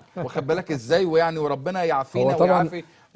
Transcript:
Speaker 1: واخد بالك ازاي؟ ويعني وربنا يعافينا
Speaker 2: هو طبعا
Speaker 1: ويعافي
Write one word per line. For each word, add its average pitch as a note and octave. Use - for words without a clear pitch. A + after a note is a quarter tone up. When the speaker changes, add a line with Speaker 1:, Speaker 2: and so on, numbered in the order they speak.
Speaker 1:
واخد D3
بالك E3+
ازاي؟ D3
ويعني E3
وربنا D3+
يعافينا C3+
Speaker 2:
هو -
طبعا F3
Speaker 1:
ويعافي F3